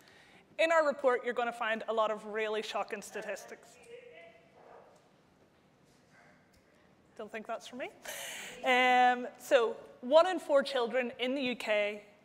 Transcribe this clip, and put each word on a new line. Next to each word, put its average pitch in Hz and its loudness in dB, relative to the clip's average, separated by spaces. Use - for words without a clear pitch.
In 320 2
our 320 4
report, 247 0
you're 240 -4
gonna 240 -2
find 226 -4
a 220 0
lot 220 2
of 208 -8
really 214 -4
shocking 208 -6
statistics. - -12
Don't 214 -12
think 220 -12
that's 226 -10
for - -16
me. 311 -10
Um, 247 4
so, 233 4
one 311 6
in 370 -2
four 277 2
children 247 -2
in 254 -2
the 294 -2
U 247 -2
K 208 -2